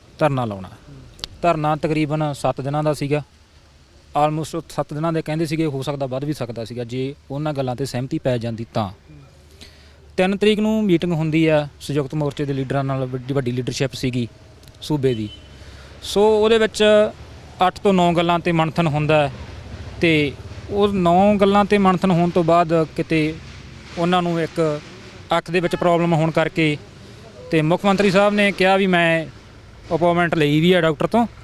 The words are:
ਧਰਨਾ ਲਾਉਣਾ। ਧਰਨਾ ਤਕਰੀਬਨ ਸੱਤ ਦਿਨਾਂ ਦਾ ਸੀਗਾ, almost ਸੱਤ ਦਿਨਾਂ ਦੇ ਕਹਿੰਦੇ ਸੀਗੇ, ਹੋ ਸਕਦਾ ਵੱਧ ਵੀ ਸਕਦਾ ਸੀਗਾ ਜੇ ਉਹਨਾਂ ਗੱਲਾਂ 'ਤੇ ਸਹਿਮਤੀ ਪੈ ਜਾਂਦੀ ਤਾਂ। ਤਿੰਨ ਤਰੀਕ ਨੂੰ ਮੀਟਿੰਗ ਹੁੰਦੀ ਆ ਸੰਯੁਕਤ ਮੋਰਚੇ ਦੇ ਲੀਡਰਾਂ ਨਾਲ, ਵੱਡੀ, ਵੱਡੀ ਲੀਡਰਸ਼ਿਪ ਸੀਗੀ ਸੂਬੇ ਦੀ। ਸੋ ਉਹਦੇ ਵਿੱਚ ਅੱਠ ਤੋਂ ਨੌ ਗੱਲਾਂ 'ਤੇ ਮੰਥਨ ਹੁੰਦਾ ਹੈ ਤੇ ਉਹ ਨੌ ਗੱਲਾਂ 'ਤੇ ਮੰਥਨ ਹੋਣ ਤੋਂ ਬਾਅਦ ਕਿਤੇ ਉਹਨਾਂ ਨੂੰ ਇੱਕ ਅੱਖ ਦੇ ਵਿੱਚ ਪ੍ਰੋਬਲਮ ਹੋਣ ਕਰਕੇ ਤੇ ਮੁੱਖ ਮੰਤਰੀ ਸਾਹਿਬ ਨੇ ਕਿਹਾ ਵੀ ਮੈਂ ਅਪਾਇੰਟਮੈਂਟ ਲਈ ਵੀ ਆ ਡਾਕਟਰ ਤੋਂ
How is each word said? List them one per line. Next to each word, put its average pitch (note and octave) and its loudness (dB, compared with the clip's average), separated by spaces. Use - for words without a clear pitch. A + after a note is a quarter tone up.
ਧਰਨਾ C3+ 0
ਲਾਉਣਾ। F#2+ -10
ਧਰਨਾ D#3 0
ਤਕਰੀਬਨ D3+ -2
ਸੱਤ C3 -4
ਦਿਨਾਂ C#3+ -4
ਦਾ D3+ 0
ਸੀਗਾ, D3 -2
almost D3+ -2
ਸੱਤ - -8
ਦਿਨਾਂ D#3+ -4
ਦੇ D#3+ -2
ਕਹਿੰਦੇ D#3 -4
ਸੀਗੇ, D#3+ -2
ਹੋ C3+ -4
ਸਕਦਾ C#3 -6
ਵੱਧ C3 -6
ਵੀ D3 -4
ਸਕਦਾ A#2 -8
ਸੀਗਾ A#2+ -10
ਜੇ C3 -6
ਉਹਨਾਂ D3+ -4
ਗੱਲਾਂ C3 -4
'ਤੇ C#3 -6
ਸਹਿਮਤੀ C3 -4
ਪੈ B2 -2
ਜਾਂਦੀ A2+ -8
ਤਾਂ। G#2+ -2
ਤਿੰਨ F#3 0
ਤਰੀਕ G#3 2
ਨੂੰ A3 0
ਮੀਟਿੰਗ F3 2
ਹੁੰਦੀ D#3+ 0
ਆ D3 2
ਸੰਯੁਕਤ C#3+ -4
ਮੋਰਚੇ D3 -4
ਦੇ C#3 -4
ਲੀਡਰਾਂ C3+ -4
ਨਾਲ, C3+ -4
ਵੱਡੀ, B2+ -6
ਵੱਡੀ B2+ -2
ਲੀਡਰਸ਼ਿਪ B2 -4
ਸੀਗੀ B2 -4
ਸੂਬੇ C3 0
ਦੀ। G#2+ -6
ਸੋ G3 0
ਉਹਦੇ A3+ 4
ਵਿੱਚ G#3+ 0
ਅੱਠ - -2
ਤੋਂ G3+ 2
ਨੌ F3 4
ਗੱਲਾਂ E3+ 2
'ਤੇ F3 -2
ਮੰਥਨ E3 0
ਹੁੰਦਾ D3+ 2
ਹੈ C3+ -4
ਤੇ D3+ 4
ਉਹ G3+ 2
ਨੌ G3 4
ਗੱਲਾਂ G3+ 4
'ਤੇ G#3 2
ਮੰਥਨ F#3+ 2
ਹੋਣ F3 2
ਤੋਂ F3 2
ਬਾਅਦ E3 4
ਕਿਤੇ D#3+ -2
ਉਹਨਾਂ F3 2
ਨੂੰ E3+ -2
ਇੱਕ D#3 -2
ਅੱਖ E3 -4
ਦੇ F3+ 2
ਵਿੱਚ F3 0
ਪ੍ਰੋਬਲਮ E3+ 2
ਹੋਣ D#3+ 2
ਕਰਕੇ D#3 0
ਤੇ D#3+ 2
ਮੁੱਖ E3+ 2
ਮੰਤਰੀ G3+ 2
ਸਾਹਿਬ G3+ 4
ਨੇ G3+ 2
ਕਿਹਾ F#3+ 4
ਵੀ G3 2
ਮੈਂ E3 2
ਅਪਾਇੰਟਮੈਂਟ E3+ 2
ਲਈ D3+ 2
ਵੀ F3 4
ਆ F3+ 4
ਡਾਕਟਰ D#3+ 0
ਤੋਂ A3+ 2